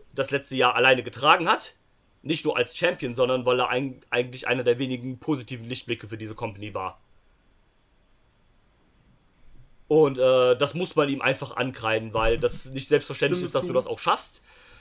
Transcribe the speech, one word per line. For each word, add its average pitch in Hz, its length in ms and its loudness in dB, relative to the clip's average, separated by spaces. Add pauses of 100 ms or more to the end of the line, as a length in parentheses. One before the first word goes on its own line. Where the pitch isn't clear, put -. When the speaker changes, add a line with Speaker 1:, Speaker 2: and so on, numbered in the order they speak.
(120)
Speaker 1:
das 135 200 -4
letzte 139 240 -4
Jahr 123 180 4
alleine 127 300 4
getragen 165 440 4
hat. - 260 -2 (480)
Nicht 151 220 -4
nur 151 120 0
als 123 200 -2
Champion, 165 380 -2
sondern 127 320 0
weil 127 140 4
er 127 80 0
ein-, 127 320 -4 (100)
eigentlich 123 380 -4
einer 123 160 -2
der 120 160 4
wenigen 127 400 -6
positiven 123 480 -6
Lichtblicke 117 400 -6
für 107 100 -10
diese 110 160 -10
Company 104 400 -10
war. 92 260 -8 (2750)
Und, 147 320 4
äh, 127 380 6
das 139 180 0
muss 175 220 -6
man 147 120 4
ihm 139 140 -4
einfach 127 340 -2
ankreiden, 113 560 -2
weil 113 260 2
das - 280 -2
nicht 135 220 -8
selbstverständlich 143 500 2
Speaker 2:
Stimme 180 80 -4
Speaker 1:
ist, - 80 -4
dass 135 80 0
Speaker 2:
zu. 180 60 -4
Speaker 1:
du - 40 -4
das - 140 2
auch - 140 -6
schaffst. - 420 -2 (380)